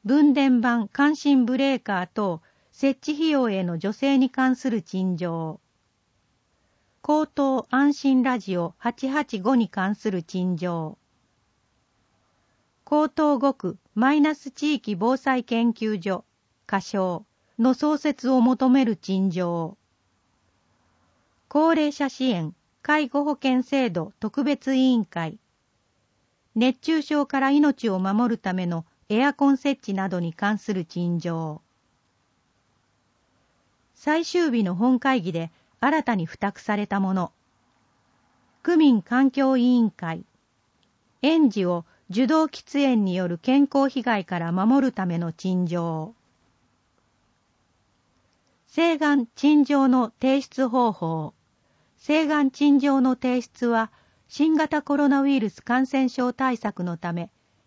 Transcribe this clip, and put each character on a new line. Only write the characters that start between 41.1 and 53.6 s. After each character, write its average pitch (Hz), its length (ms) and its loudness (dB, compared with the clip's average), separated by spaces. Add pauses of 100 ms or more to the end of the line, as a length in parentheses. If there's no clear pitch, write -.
園 302 280 4
児 196 160 -2
を 175 200 -2 (240)
受 226 160 0
動 311 200 2
喫 - 260 -12
煙 262 320 2
に 180 120 -2
よ 185 120 -2
る 170 100 -4
健 269 340 2
康 277 180 2
被 262 120 -4
害 214 240 -2
か 175 140 -4
ら 165 120 -4
守 240 360 2
る - 40 0
た 190 140 -6
め 170 120 -2
の 170 160 -4
陳 185 320 -2
情。 170 500 -6 (2500)
請 330 300 0
願 285 380 2
陳 294 300 4
情 277 220 2
の 247 320 2
提 269 220 2
出 262 260 -4
方 240 240 2
法。 160 420 -6 (640)
請 302 280 0
願 294 220 2
陳 285 300 4
情 269 220 2
の 254 140 2
提 247 260 -2
出 - 260 -6